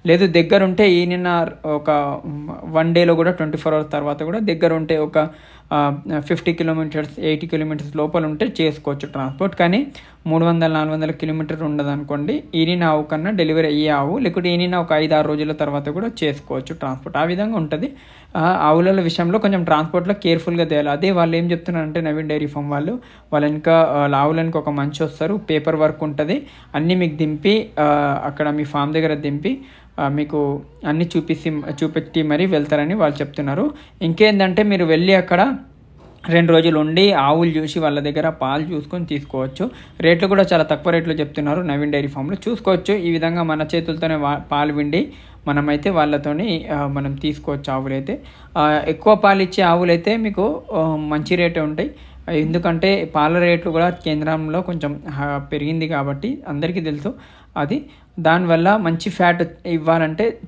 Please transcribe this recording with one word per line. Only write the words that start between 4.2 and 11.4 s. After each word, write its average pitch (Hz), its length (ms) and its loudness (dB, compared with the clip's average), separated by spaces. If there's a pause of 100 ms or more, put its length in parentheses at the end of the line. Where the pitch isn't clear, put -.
కూడా 175 160 -4
దగ్గరుంటే 165 580 0
ఒక, 151 320 0 (440)
ఆ, 143 240 2 (220)
ఫిఫ్టీ 165 340 -2
కిలోమీటర్స్, 160 680 -4
ఎయిటీ 156 280 -2
కిలోమీటర్స్ 151 480 -4
లోపల 156 300 0
ఉంటే 151 360 -2
చేసుకోవచ్చు 147 460 -2
ట్రాన్స్‌పోర్ట్. 139 480 -4
కానీ 190 320 2 (400)
మూడు 160 180 2
వందల, 165 260 2
నాలుగు 156 220 0
వందల 156 180 -2
కిలోమీటర్ 156 520 -4